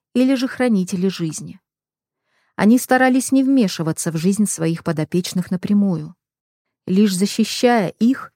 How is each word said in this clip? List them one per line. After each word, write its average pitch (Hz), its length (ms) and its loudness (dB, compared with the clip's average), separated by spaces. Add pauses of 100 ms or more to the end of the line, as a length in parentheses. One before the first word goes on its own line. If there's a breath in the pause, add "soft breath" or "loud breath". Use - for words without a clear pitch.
(140)
или 262 220 2
же 254 100 -2
хранители 196 640 -2
жизни. 170 520 -8 (920)
Они 220 240 4
старались 262 540 2
не 269 100 4
вмешиваться 185 680 0
в 165 40 -2
жизнь 196 300 2
своих 165 380 -4
подопечных 170 640 -4
напрямую, 180 640 -2 (720)
лишь 190 280 2
защищая 208 760 0
их, - 480 -2